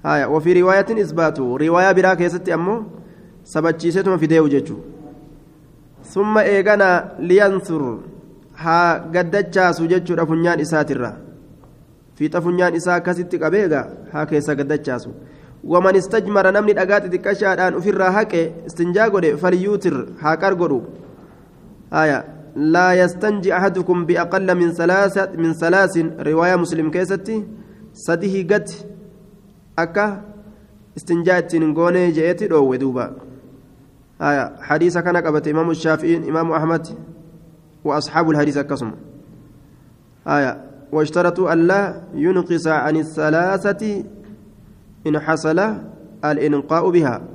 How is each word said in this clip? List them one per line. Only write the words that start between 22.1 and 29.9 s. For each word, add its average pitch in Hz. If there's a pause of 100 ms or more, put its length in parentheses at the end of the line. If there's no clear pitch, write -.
"لا 175
يستنجي 180
أحدكم 180
بأقل 180
من 175
ثلاثة، 185
من 165
ثلاث." 170 (220)
رواية 160
مسلم 165
كيستي. 190 (460)
سديه 190
قد 208 (1080)
أكا 196 (720)